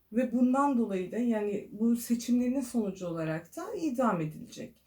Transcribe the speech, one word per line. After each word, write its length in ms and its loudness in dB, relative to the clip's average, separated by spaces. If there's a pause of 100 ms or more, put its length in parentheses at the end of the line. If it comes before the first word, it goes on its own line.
(120)
ve 200 0
bundan 460 4
dolayı 340 0
da 60 -4
yani 540 0
bu 240 2
seçimlerinin 680 0
sonucu 460 -2
olarak 480 -4
da 180 -8
idam 480 2
edilecek. 540 -10 (100)